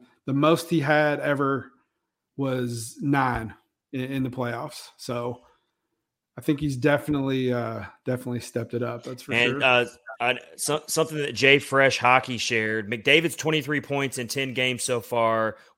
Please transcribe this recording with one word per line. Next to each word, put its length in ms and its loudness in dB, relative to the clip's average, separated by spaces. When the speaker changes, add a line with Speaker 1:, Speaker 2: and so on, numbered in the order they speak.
Speaker 1:
The 80 -4
most 360 4
he 100 2
had 400 4
ever 520 0
was 640 -4
nine 520 0
in, 120 -4
in 180 -4
the 60 -2
playoffs. 680 -8
So 440 -6
I 40 -14
think 180 0
he's 180 -4
definitely, 760 0
uh, 300 -4
definitely 340 -4
stepped 340 -8
it 100 -2
up. 200 -8
That's 200 -14
for 100 -8
Speaker 2:
And, 180 2
Speaker 1:
sure. 120 -4
Speaker 2:
uh, 220 4
I, 160 0
so, 320 -4
something 300 -2
that 160 -6
Jay 260 8
Fresh 380 2
Hockey 400 4
shared, 520 -2
McDavid's 460 2
twenty-three 460 -2
points 380 -4
in 80 -6
ten 260 -6
games 300 -2
so 180 -2
far 560 0